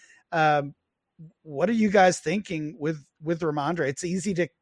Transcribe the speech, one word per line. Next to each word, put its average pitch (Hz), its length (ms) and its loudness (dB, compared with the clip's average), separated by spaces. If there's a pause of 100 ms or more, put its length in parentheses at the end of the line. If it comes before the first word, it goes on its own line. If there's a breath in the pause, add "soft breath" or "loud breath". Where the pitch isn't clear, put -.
(320 soft breath)
Um, 147 420 2 (680)
what 151 260 -2
are - 20 0
you 214 160 2
guys 185 300 6
thinking 160 600 -6
with, 151 220 -4 (200)
with 160 200 -4
Rhamondre? 151 460 -2
It's 143 140 -6
easy 180 320 -4
to, 165 140 0 (140)